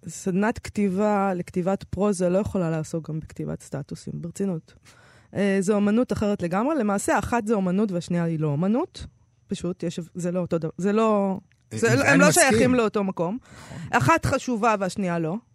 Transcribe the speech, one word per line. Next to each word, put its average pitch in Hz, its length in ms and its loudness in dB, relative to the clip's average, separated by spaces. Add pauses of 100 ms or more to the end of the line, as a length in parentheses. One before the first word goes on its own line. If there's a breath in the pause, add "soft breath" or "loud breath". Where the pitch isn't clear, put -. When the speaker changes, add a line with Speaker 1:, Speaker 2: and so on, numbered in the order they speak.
Speaker 1:
סדנת 196 520 -2
כתיבה 202 760 0
לכתיבת 180 480 -4
פרוזה 185 460 0
לא 180 80 2
יכולה 190 320 -2
לעסוק 160 400 -6
גם 156 100 -6
בכתיבת 151 420 -10
סטטוסים, - 540 -10
ברצינות. 170 580 -6 (640 soft breath)
אה, 196 240 2
זו 190 160 2
אומנות 208 380 2
אחרת 202 280 0
לגמרי. 202 380 0
למעשה, 208 400 0
אחת 233 280 -2
זו 226 80 2
אומנות 190 360 0
והשנייה 175 320 -2
היא 165 160 -2
לא 156 80 0
אומנות. 196 580 -2 (420)
פשוט, 180 360 -6
יש... 170 160 -6 (160)
זה 175 160 -4
לא 180 80 -2
אותו 175 180 -2
דבר, 160 200 -4
זה 196 140 0
לא, 208 460 2 (360)
Speaker 2:
אה, - 40 -8
Speaker 1:
זה, 226 160 2
Speaker 2:
אני 262 160 4
Speaker 1:
הם 277 100 6
לא 294 80 8
Speaker 2:
מסכים. 330 220 6
Speaker 1:
שייכים 247 260 4
לאותו 220 280 2
מקום. 185 340 -2 (280 loud breath)
Speaker 2:
נכון. - 260 -14
Speaker 1:
אחת 311 340 4
חשובה 233 540 2
והשנייה 180 400 -2
לא. 165 160 -2 (200)